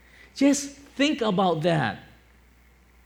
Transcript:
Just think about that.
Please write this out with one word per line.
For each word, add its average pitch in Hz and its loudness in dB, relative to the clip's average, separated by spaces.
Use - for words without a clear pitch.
Just 277 2
think - -4
about 185 0
that. 151 0